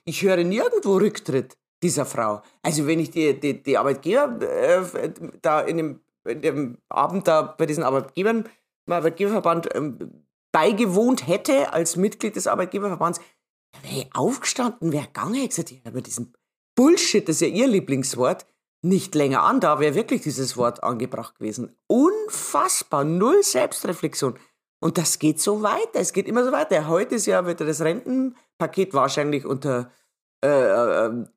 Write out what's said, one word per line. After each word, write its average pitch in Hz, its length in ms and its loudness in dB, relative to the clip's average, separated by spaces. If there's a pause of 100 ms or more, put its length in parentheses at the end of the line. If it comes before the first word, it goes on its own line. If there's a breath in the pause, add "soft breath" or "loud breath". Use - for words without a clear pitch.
ich 170 200 -4
höre 185 200 4
nirgendwo 214 540 2
Rücktritt 151 580 0 (280)
dieser 147 220 0
Frau. 110 360 -2 (220 soft breath)
Also 147 240 0
wenn 160 120 2
ich 151 120 -4
die, 147 280 2
die, 139 220 -4
die 131 160 0
Arbeitgeber, 143 640 0
äh, 160 720 0 (300)
da 156 200 2
in 165 160 -2
dem, 151 220 -4 (260)
in 131 160 -6
dem 143 360 -4 (120)
Abend 165 380 -2
da 160 160 4
bei 151 240 -4
diesen 151 160 -4
Arbeitgebern, 190 680 -2 (380 loud breath)
beim 170 100 0
Arbeitgeberverband, 170 800 0
ähm, - 500 -8 (260)
beigewohnt 214 760 2
hätte 233 440 2
als 165 240 -2
Mitglied 202 400 -2
des 190 120 -4
Arbeitgeberverbands, 185 760 -2 (640 loud breath)
wäre 139 180 -6
ich - 140 -12
aufgestanden, 214 760 -2
wäre 143 140 -2
gegangen, - 300 -6
hätte 269 140 -2
gesagt, - 220 -6
ich 131 140 -20
habe 117 160 -8
diesen - 320 -12 (420)
Bullshit, 262 540 4
das 156 80 0
ist - 40 -2
ja 165 60 4
ihr 214 200 2
Lieblingswort, 135 800 0 (360)
nicht 180 340 0
länger 135 280 4
an. 254 160 4
Da 151 200 2
wäre 147 160 2
wirklich 226 260 -2
dieses 127 360 -4
Wort 120 260 -2
angebracht 120 540 -6
gewesen. 107 380 -10 (120)
Unfassbar, 330 1160 0
null 214 400 4
Selbstreflexion. - 960 -2 (460 loud breath)
Und 170 140 -2
das 160 220 -2
geht 151 200 2
so 208 220 0
weiter, 320 380 0
es 185 120 -2
geht 196 160 -2
immer 233 160 2
so 254 80 0
weiter. 185 360 0
Heute 196 280 0
ist 214 120 -2
ja 185 200 2
wieder 170 180 -4
das 156 160 -2
Rentenpaket 190 1120 -2
wahrscheinlich 139 500 0
unter, 131 460 -4 (520 soft breath)
äh, 135 60 4
äh, 113 760 2 (120)